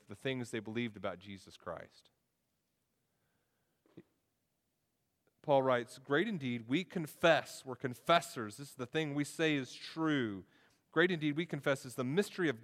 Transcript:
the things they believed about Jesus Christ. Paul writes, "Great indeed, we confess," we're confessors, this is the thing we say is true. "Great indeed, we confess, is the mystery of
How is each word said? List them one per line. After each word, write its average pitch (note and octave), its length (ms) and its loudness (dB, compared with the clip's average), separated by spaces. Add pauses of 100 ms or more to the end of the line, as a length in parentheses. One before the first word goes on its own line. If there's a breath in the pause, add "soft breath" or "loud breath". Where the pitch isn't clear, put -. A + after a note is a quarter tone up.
the G#2 80 -12
things B2+ 340 -4
they A#2+ 80 -2
believed A2 380 -4
about F#2 220 -6
Jesus F#2+ 400 -16
Christ. - 500 -12 (3250)
Paul C#3 200 6
writes, B2 400 2
"Great C#3+ 240 2
indeed, C3 420 -4
we D#3+ 160 2
confess," - 840 2
we're B2+ 100 -8
confessors, B2 800 0
this C#3+ 120 -12
is - 80 -20
the B2+ 100 -6
thing D#3 280 -2
we C#3+ 100 2
say D#3 320 2
is C3 180 -4
true. C3 680 0 (460 soft breath)
"Great F3 200 4
indeed, D3+ 260 0
we E3+ 80 0
confess, C#3+ 400 -2
is B2+ 120 -12
the C3 60 -2
mystery E3+ 460 0
of B2+ 160 0